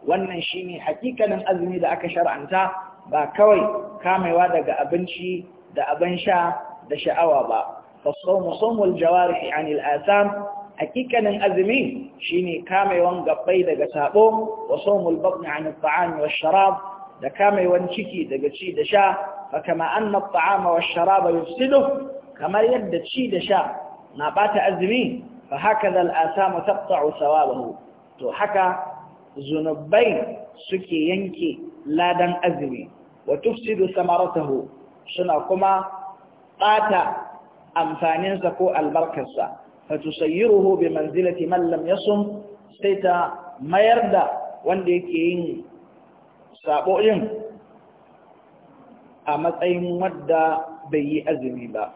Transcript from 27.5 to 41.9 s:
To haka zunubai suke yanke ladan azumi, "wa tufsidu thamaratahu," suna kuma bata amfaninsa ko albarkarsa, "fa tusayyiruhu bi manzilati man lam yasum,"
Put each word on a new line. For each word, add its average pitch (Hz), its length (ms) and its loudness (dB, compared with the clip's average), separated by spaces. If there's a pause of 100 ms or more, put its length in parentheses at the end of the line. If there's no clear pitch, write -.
To 131 120 -6
haka 196 500 0 (560)
zunubai 156 1000 0 (320)
suke 185 260 -4
yanke 170 600 -2 (280)
ladan 175 560 2
azumi, 143 460 -2 (380)
"wa 143 100 0
tufsidu 214 580 -2
thamaratahu," 175 720 0 (480)
suna 175 320 0
kuma 190 380 2 (720)
bata 208 680 2 (480)
amfaninsa 170 840 0
ko 185 140 2
albarkarsa, 151 880 -2 (300)
"fa 151 100 -4
tusayyiruhu 185 800 2
bi 170 100 2
manzilati 160 580 -2
man 175 240 0
lam 156 160 -2
yasum," 202 560 0 (400)